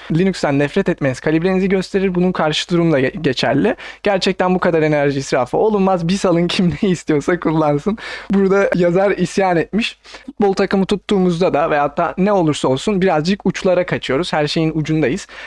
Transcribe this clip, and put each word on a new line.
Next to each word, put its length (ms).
Linux'ten 480
nefret 300
etmeniz 300
kalibrenizi 500
gösterir. 460
Bunun 160
karşı 380
durum 220
da 80
ge-, 220
geçerli. 540
Gerçekten 520
bu 40
kadar 220
enerji 380
israfı 380
olunmaz. 500
Bir 60
salın, 340
kim 260
ne 60
istiyorsa 520
kullansın. 460
Burada 420
yazar 360
isyan 460
etmiş. 420
Futbol 280
takımı 320
tuttuğumuzda 680
da 160
veyahut 280
da 200
ne 140
olursa 360
olsun 340
birazcık 440
uçlara 400
kaçıyoruz. 480
Her 140
şeyin 280
ucundayız. 520